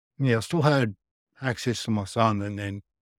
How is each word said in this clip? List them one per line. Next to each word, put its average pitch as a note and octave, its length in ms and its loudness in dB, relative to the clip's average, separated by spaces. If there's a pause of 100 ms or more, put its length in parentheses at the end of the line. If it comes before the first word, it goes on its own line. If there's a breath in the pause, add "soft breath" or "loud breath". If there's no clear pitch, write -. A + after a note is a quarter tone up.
(180)
yeah, C3 200 2
I - 20 0
still E3 220 -2
had C3+ 340 4 (460)
access B2+ 420 -4
to A#2 80 -2
my G#2 140 0
son, A2 360 0
and G2+ 160 -6
then G2+ 260 -8 (360)